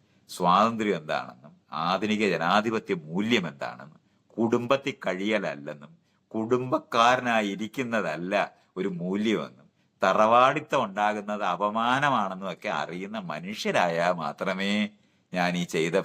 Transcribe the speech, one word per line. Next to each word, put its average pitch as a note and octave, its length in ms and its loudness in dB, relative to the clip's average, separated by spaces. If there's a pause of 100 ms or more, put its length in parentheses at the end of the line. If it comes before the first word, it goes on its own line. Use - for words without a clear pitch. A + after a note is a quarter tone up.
(300)
സ്വാതന്ത്ര്യം G#2 680 2
എന്താണെന്നും D2+ 640 -8 (100)
ആധുനിക F#2+ 640 0
ജനാധിപത്യ G2+ 580 0
മൂല്യം F#2 540 -2
എന്താണെന്നും C2 560 -12 (340)
കുടുംബത്തിൽ A#2+ 580 0 (100)
കഴിയലല്ലെന്നും E2 920 -4 (300)
കുടുംബക്കാരനായി B2 1200 2
ഇരിക്കുന്നതല്ല G2 1040 -2 (260)
ഒരു F#2+ 100 0
മൂല്യമെന്നും F2+ 800 -2 (360)
തറവാടിത്തം B2 800 4
ഉണ്ടാകുന്നത് G#2 600 -2
അപമാനമാണെന്നും G#2 1120 0
ഒക്കെ - 160 -8
അറിയുന്ന F2+ 500 -6
മനുഷ്യരായാൽ F2 920 -2
മാത്രമേ F#2+ 760 -2 (440)
ഞാൻ F2 240 0
ഈ F2 60 -2
ചെയ്ത E2 420 0